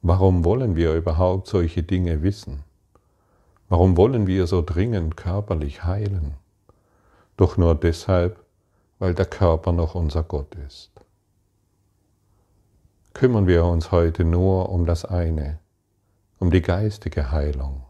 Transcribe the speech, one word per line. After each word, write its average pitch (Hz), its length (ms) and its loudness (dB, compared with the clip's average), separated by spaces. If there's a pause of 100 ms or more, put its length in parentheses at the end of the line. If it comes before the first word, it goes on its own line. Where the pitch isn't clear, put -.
Warum 90 380 4
wollen 107 320 0
wir 80 200 0
überhaupt 90 520 0
solche 87 340 0
Dinge 85 420 -2
wissen? 90 360 -4 (1080)
Warum 90 260 4
wollen 107 320 4
wir 92 200 0
so 87 140 0
dringend 85 540 -2
körperlich 85 720 -6
heilen? 92 480 -4 (1040)
Doch 92 200 4
nur 85 160 4
deshalb, 87 680 -2 (560)
weil 90 140 -2
der 92 120 0
Körper 85 460 0
noch 82 240 -2
unser 80 280 -2
Gott 73 300 -8 (140)
ist. - 240 -20 (2250)
Kümmern 117 340 2
wir 85 160 6
uns 85 280 0
heute 85 340 2
nur 92 440 0
um 87 160 0
das 85 200 -2
eine, 80 540 -4 (800)
um 90 120 2
die 90 100 4
geistige 90 680 -4
Heilung. 69 580 -4